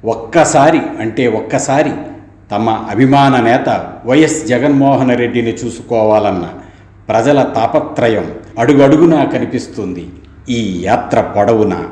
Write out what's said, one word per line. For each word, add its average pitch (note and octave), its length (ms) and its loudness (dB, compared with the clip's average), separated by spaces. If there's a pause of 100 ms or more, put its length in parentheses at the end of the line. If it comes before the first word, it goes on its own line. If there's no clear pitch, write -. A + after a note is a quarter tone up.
ఒక్కసారి D3 720 2 (200)
అంటే A2+ 280 -2
ఒక్కసారి C3+ 640 -2 (600)
తమ A2 180 -2 (200)
అభిమాన C3 520 4
నేత A#2 460 0 (180)
వైఎస్ D3+ 400 0
జగన్మోహన్ C3 720 2
రెడ్డిని A#2 360 -2 (120)
చూసుకోవాలన్న G#2+ 840 0 (600)
ప్రజల B2+ 340 2
తాపత్రయం A2+ 880 -2 (280)
అడుగడుగునా C#3+ 640 4
కనిపిస్తుంది A2 840 -6 (400)
ఈ G2+ 360 -4
యాత్ర A2+ 360 0
పొడవునా. G2+ 720 0